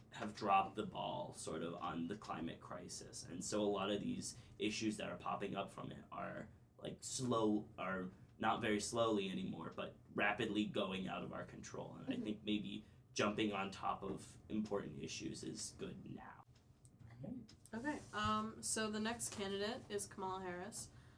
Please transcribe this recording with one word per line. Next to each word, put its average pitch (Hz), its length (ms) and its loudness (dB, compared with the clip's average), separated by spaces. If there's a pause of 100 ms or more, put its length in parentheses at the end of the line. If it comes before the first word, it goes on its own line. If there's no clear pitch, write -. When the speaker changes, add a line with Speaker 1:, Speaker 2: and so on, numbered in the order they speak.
(120)
Speaker 1:
have 107 220 -4
dropped 98 420 6
the 104 80 0
ball 98 520 -4
sort 82 260 -4
of 85 200 -2
on 85 260 0
the 104 60 -2
climate 82 460 -4
crisis. - 720 -8
And 90 140 -6
so 107 160 2
a 107 40 6
lot 101 260 4
of 101 100 2
these 98 360 -2 (220)
issues 107 400 2
that 92 100 -2
are 87 80 -4
popping 95 400 -2
up - 180 -2
from - 160 -6
it - 80 -8 (140)
are, 95 340 -4 (360)
like, - 180 -4
slow, 113 640 4 (140)
are 92 280 0 (320)
not 110 240 4
very 107 180 6
slowly 107 500 4
anymore, 90 460 -2
but - 180 -4 (200)
rapidly 107 500 4
going 95 440 0
out 92 140 -2
of - 100 -6
our - 120 -4
control. - 540 -8
And - 100 -10
Speaker 2:
Mm-hmm. 123 140 0
Speaker 1:
I - 20 -2
think 107 220 -2
maybe 104 380 0 (300)
jumping 107 380 4
on 98 180 0
top 98 320 -2
of 98 200 -2 (260)
important 101 540 0
issues - 400 -4
is - 360 -4
good - 180 -6 (180)
now. - 1160 -12 (440)
Speaker 3:
Okay, 285 220 0 (160)
um, 214 460 2
so 220 300 2
the 214 80 0
next 233 400 0
candidate 202 520 0
is 202 160 0
Kamala 190 360 -2
Harris. 180 460 -4 (300)